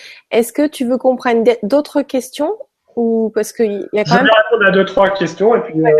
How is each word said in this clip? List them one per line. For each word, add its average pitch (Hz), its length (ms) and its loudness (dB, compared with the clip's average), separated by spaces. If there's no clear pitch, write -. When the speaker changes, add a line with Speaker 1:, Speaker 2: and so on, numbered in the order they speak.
Speaker 1:
Est-ce 233 240 -2
que 294 140 0
tu 277 180 -6
veux 247 120 -2
qu'on 254 180 0
prenne 233 280 -2
d-, 233 200 2
d'autres 285 400 -2
questions 285 520 -6
ou 226 380 -2
parce 214 200 -4
qu'il 202 400 -4
y 208 60 -2
a 214 40 0
quand 156 80 -2
Speaker 2:
Je - 60 4
Speaker 1:
même - 80 2
Speaker 2:
vais - 60 4
répondre 220 180 4
à 185 40 2
deux, 190 140 2
trois 190 240 0
questions 196 460 -2
et - 60 0
puis, 160 180 -6
Speaker 1:
Voilà. 156 200 4